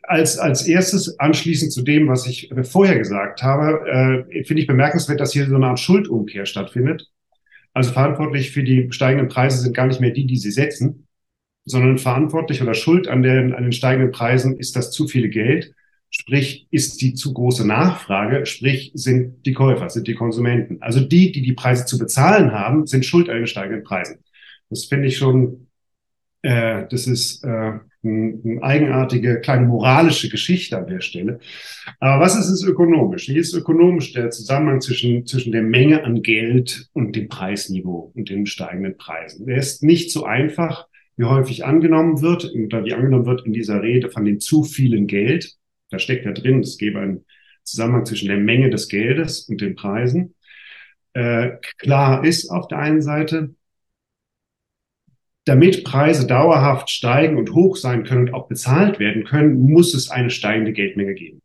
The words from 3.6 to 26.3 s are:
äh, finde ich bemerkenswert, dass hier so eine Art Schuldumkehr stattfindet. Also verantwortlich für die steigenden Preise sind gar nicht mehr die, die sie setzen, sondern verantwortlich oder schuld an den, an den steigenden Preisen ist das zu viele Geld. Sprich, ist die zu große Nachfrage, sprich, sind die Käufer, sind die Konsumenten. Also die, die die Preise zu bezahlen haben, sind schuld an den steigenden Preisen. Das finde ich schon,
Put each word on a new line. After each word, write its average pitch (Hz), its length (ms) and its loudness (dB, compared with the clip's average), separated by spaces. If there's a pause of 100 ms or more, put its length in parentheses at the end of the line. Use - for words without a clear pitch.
äh, - 140 -6
finde 156 160 0
ich 135 60 -2
bemerkenswert, 143 520 2
dass 135 140 -2
hier 139 140 0
so 135 80 2
eine 131 120 4
Art 127 120 -2
Schuldumkehr 113 680 0
stattfindet. 127 640 -4 (640)
Also 127 180 0
verantwortlich 135 600 0
für 143 120 -2
die 127 280 2
steigenden 135 360 0
Preise 127 340 0
sind 117 140 -2
gar 127 100 2
nicht 131 140 0
mehr 123 120 2
die, 139 140 -2
die 127 120 0
sie 101 140 -4
setzen, 143 560 -4 (580)
sondern 127 320 2
verantwortlich 147 640 -2
oder 113 120 -2
schuld 170 340 2
an 127 140 0
den, 127 320 2
an 123 100 -4
den 120 100 0
steigenden 131 380 0
Preisen 127 460 0
ist - 180 -10
das 123 160 -4
zu - 160 -2
viele 110 220 0
Geld. 131 440 -2 (360)
Sprich, - 640 -4
ist - 300 -2
die 127 120 0
zu 135 200 -8
große 123 340 0
Nachfrage, 117 800 0
sprich, - 500 -4
sind 127 500 -2
die 131 80 0
Käufer, 127 360 2
sind 107 180 -6
die 113 80 -4
Konsumenten. 117 640 -2
Also 127 220 0
die, 175 320 4
die 143 80 -4
die 127 120 0
Preise 123 320 0
zu 123 140 -4
bezahlen 139 540 4
haben, 120 340 0
sind 131 180 0
schuld 175 240 2
an 120 60 -4
den 117 120 -2
steigenden 101 360 -8
Preisen. 87 360 -8 (500)
Das - 160 -10
finde 139 240 0
ich - 80 -4
schon, 131 500 2 (760)